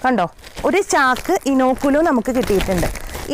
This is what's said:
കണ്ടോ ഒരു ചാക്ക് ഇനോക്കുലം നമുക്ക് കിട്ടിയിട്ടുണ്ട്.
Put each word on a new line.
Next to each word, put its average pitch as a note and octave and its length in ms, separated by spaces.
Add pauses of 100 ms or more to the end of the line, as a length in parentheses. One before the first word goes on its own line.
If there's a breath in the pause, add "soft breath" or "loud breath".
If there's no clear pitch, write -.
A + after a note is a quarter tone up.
കണ്ടോ A#3+ 220 (420)
ഒരു E4+ 120 (120)
ചാക്ക് C#4 420 (160)
ഇനോക്കുലം C4+ 580
നമുക്ക് C4 280
കിട്ടിയിട്ടുണ്ട്. F#3+ 500 (480)